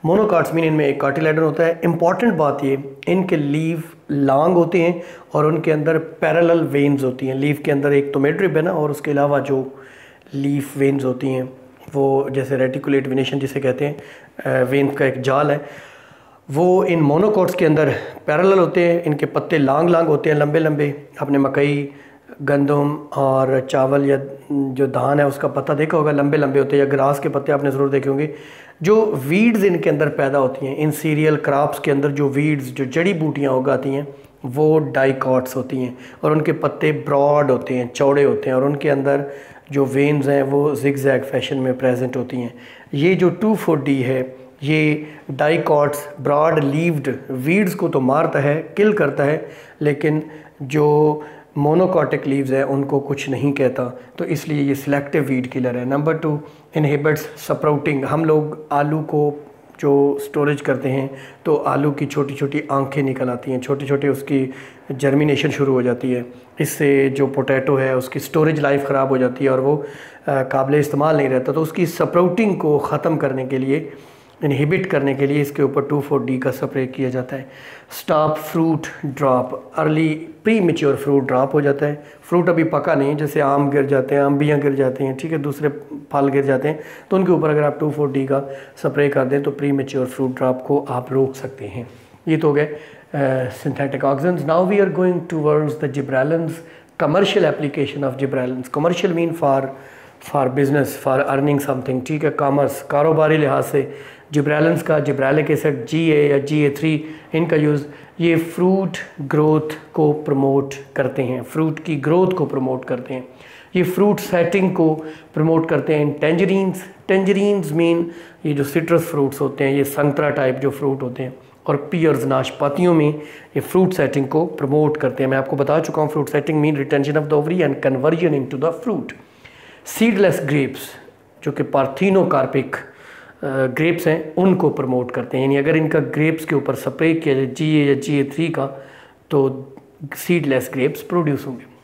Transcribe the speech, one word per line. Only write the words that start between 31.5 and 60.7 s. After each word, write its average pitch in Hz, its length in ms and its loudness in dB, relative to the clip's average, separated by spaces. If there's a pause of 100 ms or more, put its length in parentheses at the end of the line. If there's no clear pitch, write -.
के 151 120 0
अंदर 139 200 2
जो 143 180 0
weeds, 143 340 0
जो 127 220 -6
जड़ी 170 280 0
बूटियाँ 143 400 -2
उगाती 131 360 0
हैं, 143 180 -4 (380)
वो 151 340 2
dicots 135 760 0
होती 131 220 -4
हैं 123 200 -6 (260)
और 151 80 2
उनके 156 200 2
पत्ते 156 400 0
broad 143 600 2
होते 127 220 0
हैं, 123 200 -4
चौड़े 143 300 4
होते 127 260 2
हैं 131 80 2
और 131 60 2
उनके 147 260 0
अंदर 139 420 0 (400)
जो 139 140 2
veins 139 420 2
हैं 139 160 2
वो 143 320 0
zigzag 135 440 0
fashion 131 380 -4
में 131 200 -2
present 127 400 0
होती 123 200 -6
हैं। 120 160 -6 (400)
ये 165 220 2
जो 170 140 4
टू 214 260 0
फ़ोर 156 260 0
डी 139 200 0
है, 131 340 -2 (280)
ये 151 420 0 (260)
dicots, 147 800 0 (120)
ब्रॉड 151 380 2
लीव्ड 143 560 0 (160)
weeds 165 440 0
को 170 140 -2
तो 156 100 0
मारता 147 400 0
है, 147 380 -2
kill 208 160 4
करता 147 300 0
है, 156 260 -2 (320)
लेकिन 151 420 0 (380)
जो 151 600 2 (340)
मोनोकॉटिक 151 680 2
लीव्स 135 240 0
हैं 135 120 2
उनको 139 360 0
कुछ 139 300 -6
नहीं 139 240 0
कहता, 127 460 -2 (180)
तो 175 80 -4
इसलिए 147 380 -2
ये 139 120 0
selective 139 480 -2
weed 127 240 -2
killer 123 300 -2
है। 123 120 -4
Number 151 240 0
two, 151 260 -2 (380)
inhibits 147 760 -2
sprouting। 147 520 0
हम 151 220 -2
लोग 156 460 0
आलू 151 300 0
को 147 460 -2 (320)
जो 139 420 4
storage 147 400 -2
करते 131 280 -2